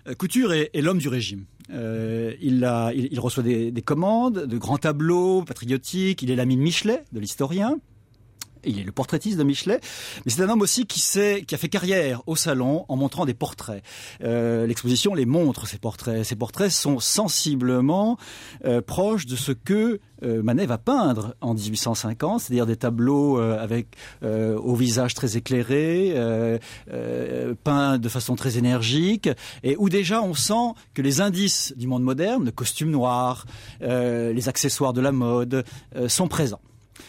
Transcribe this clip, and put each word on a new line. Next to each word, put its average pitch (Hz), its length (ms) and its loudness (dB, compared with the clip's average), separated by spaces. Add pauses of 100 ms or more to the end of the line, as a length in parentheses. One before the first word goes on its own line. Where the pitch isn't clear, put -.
euh, 131 40 -8
Couture 214 380 0
est, 151 220 2
est 156 80 2
l'homme 180 160 2
du 147 100 0
régime. 101 380 -4 (260)
Euh, 113 720 -4
il 127 240 4
a, 117 280 2
il, 131 160 -2
il 131 120 -4
reçoit 123 220 -2
des, 117 280 0
des 123 100 -6
commandes, 202 640 0
de 120 120 -4
grands 113 200 -2
tableaux 175 640 2
patriotiques, 165 800 -2
il 127 100 -2
est 127 40 2
l'ami 127 220 2
de 131 40 4
Michelet, 208 520 0
de 113 80 -8
l'historien. 180 560 -2 (880)
Il 104 140 -2
est 98 40 -8
le 95 80 -8
portraitiste 170 460 -2
de 151 60 8
Michelet, 180 360 2 (460)
mais 123 60 0
c'est 117 100 2
un 190 80 4
homme 226 120 6
aussi 202 240 2
qui - 140 -4
sait, 202 480 2
qui 156 80 -2
a - 20 -6
fait 165 120 -4
carrière 180 580 2
au 160 80 -2
salon 147 520 2
en 131 80 -2
montrant 139 300 0
des 127 80 0
portraits. 113 500 -6 (400)
Euh, 117 440 2
l'exposition 123 460 2
les 139 120 2
montre, 139 420 2
ces 104 100 -8
portraits. 113 480 -4
Ces 117 100 -4
portraits 123 360 -2
sont 139 280 0
sensiblement, 151 1160 2 (480)
euh, 120 160 2
proches 196 440 0
de 123 100 -6
ce 127 160 -4
que, 208 480 0 (240)
euh, 113 180 0
Manet 120 240 2
va 120 120 0
peindre 123 640 0
en 123 120 -2
dix-huit 107 240 -2
cent 117 180 -2
cinquante, 147 460 -2
c'est-à-dire 120 240 0
des 113 120 0
tableaux, 131 640 2
euh, 113 220 0
avec, 117 340 -4 (280)
euh, 110 340 0
au 120 180 0
visage 120 380 2
très 117 240 -2
éclairé, 147 800 2
euh, 117 420 0 (340)
euh, 123 640 -4 (100)
peints 143 340 2
de 117 120 -2
façon 123 260 -2
très 120 220 -2
énergique, 127 720 2 (340)
et 139 140 2
où 202 120 2
déjà 196 320 2
on 185 120 -2
sent 226 400 0 (200)
que - 80 -4
les 135 200 2
indices 196 560 0
du 120 100 -4
monde 127 160 0
moderne, 156 420 0
le 117 60 0
costume 151 400 -4
noir, 123 540 0 (360)
euh, 120 520 0
les 123 160 0
accessoires 131 440 0
de 127 80 0
la 139 100 2
mode, 123 520 0 (320)
euh, 123 140 -2
sont 185 180 2
présents. 127 340 -2 (460)